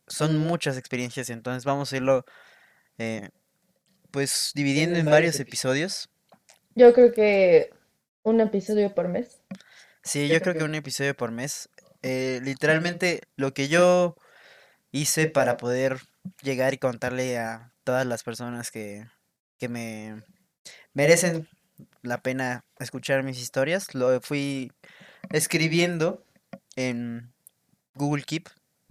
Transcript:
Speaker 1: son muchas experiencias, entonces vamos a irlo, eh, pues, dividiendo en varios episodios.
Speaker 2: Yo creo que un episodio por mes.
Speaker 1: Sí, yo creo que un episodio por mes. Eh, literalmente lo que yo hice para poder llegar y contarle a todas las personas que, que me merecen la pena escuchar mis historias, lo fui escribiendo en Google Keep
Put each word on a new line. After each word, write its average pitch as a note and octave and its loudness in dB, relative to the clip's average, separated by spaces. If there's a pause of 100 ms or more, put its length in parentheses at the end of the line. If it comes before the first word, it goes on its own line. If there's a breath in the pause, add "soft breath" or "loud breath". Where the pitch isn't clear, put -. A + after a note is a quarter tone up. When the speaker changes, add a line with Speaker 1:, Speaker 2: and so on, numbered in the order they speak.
Speaker 1:
son D#3 0
muchas D#3+ -2
experiencias, B2 -8
entonces A#2+ -8
vamos C#3 -2
a C3+ -4
irlo, C3 2 (720 soft breath)
eh, A2+ -8 (800)
pues, - -4
dividiendo C#3+ 0
en D#3+ 0
varios D3+ 4
episodios. C3+ -4 (680)
Speaker 2:
Yo A#3+ 12
creo A#3+ 8
que G3 6 (520)
un A3+ 4
episodio G#3 0
por F3 0
mes. G#3 -6 (600 soft breath)
Speaker 1:
Sí, D3 -2
yo D#3+ 4
creo F3+ 0
que D#3 -2
un D#3 -4
episodio C#3 -4
por A#2 -6
mes. B2 -10 (320)
Eh, C3 -4
literalmente D#3+ 0 (140)
lo C3+ -2
que C#3 -2
yo F3 4 (760 soft breath)
hice D#3 0
para B2 2
poder B2+ -2 (420)
llegar C3+ 0
y C3 -6
contarle B2+ -4
a A2+ -8 (120)
todas B2+ 0
las A#2+ -6
personas A#2+ -10
que, G#2+ -14 (520)
que B2+ -6
me A2 -12 (680 soft breath)
merecen E3 2 (540)
la A#2+ -6
pena B2+ -4 (160)
escuchar C3+ -4
mis C3 -8
historias, D3 -2
lo B2+ 2
fui C#3 -4 (600 soft breath)
escribiendo E3 0 (520)
en A#2+ -6 (640)
Google C#3+ -2
Keep D#3+ -8 (420)